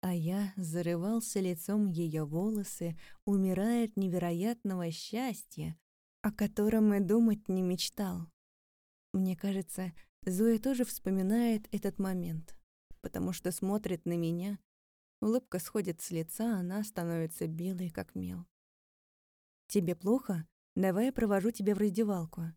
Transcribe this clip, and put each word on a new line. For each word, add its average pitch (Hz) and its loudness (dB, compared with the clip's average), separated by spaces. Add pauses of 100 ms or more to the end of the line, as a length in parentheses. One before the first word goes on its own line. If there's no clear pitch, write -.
А 180 -2
я 185 0
зарывался 175 0
лицом 190 0
в - -2
её 160 0
волосы, 175 -2 (280)
умирая 202 4
от 220 -4
невероятного 180 0
счастья, 165 -6 (440)
о 208 0
котором 208 4
и 202 4
думать 208 4
не 185 2
мечтал. 180 -2 (800)
Мне 185 2
кажется, 190 -4 (340)
Зоя 220 4
тоже 247 2
вспоминает 214 0
этот 202 -4
момент, 175 -4 (460)
потому 180 -4
что 180 -4
смотрит 190 -2
на 170 0
меня, 170 -2 (600)
улыбка 220 0
сходит 180 -4
с - -10
лица, 190 -2
она 185 -4
становится 170 -4
белой, 175 -4
как - -8
мел. 180 -8 (1200)
«Тебе 175 2
плохо? 185 0 (280)
Давай 190 2
я 269 -2
провожу 208 2
тебя 208 0
в 202 -6
раздевалку». 202 0 (140)